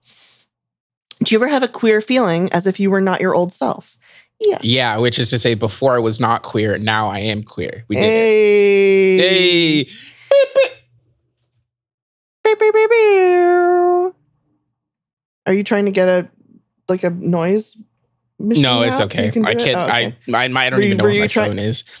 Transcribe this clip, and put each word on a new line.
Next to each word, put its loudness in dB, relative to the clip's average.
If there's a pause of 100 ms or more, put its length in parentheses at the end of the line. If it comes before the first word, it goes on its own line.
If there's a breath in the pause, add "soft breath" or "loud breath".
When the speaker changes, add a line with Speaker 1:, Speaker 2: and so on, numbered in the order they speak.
(1200 soft breath)
Speaker 1:
Do -2
you 4
ever 0
have 0
a 0
queer 0
feeling 0
as 0
if -2
you 0
were 0
not 0
your 0
old -2
self? -8 (480 soft breath)
Yes. 0
Speaker 2:
Yeah, 0
which 0
is -2
to -2
say, 0
before -2
I 0
was -2
not -2
queer, -2
now -2
I -6
am -4
queer. -10
We -6
did 0
Speaker 1:
Hey. 2
Speaker 2:
it. 4
Hey. 2
Beep, -2
beep. 2 (1700)
Speaker 1:
Beep, 0
beep, 2
beep, 2
beep. 2 (1300)
Are -4
you -4
trying -2
to -2
get 0
a, 0 (600)
like, -2
a -2
noise -2 (640)
machine 0
Speaker 2:
No, 2
it's 0
Speaker 1:
out -2
so -10
you 0
Speaker 2:
okay. -4
Speaker 1:
can 0
do -2
Speaker 2:
I 0
Speaker 1:
it? -2
Speaker 2:
can't, 0
Speaker 1:
Oh, -2
okay. -2 (160)
Speaker 2:
I, 0
I, 0
I -2
don't -2
Speaker 1:
Were 4
Speaker 2:
even 2
Speaker 1:
you, 0
Speaker 2:
know 0
Speaker 1:
were 4
Speaker 2:
where 0
Speaker 1:
you 0
Speaker 2:
my 0
Speaker 1:
try- -2
Speaker 2:
phone -4
is. -4 (160 loud breath)